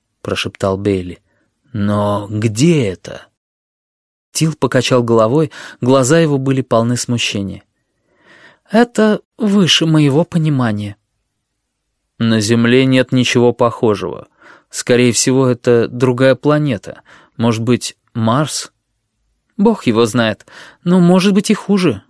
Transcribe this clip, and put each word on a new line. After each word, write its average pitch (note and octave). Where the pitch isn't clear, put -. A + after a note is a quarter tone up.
прошептал G2
Бейли. F#2+
«Но G#2
где A2+
это?» -
Тил D#3
покачал B2+
головой, A#2
глаза C3+
его D3+
были C3
полны A#2
смущения. G2+
«Это A3
выше G3
моего D3+
понимания». B2
«На A2+
Земле A#2
нет C3
ничего A#2+
похожего. G2+
Скорее B2
всего, C3
это A#2+
другая B2+
планета. D3
Может A2+
быть, A#2
Марс?» A#2+
«Бог G#3
его A#2
знает. A2+
Но, F3+
может F3+
быть, G3
и -
хуже, F3+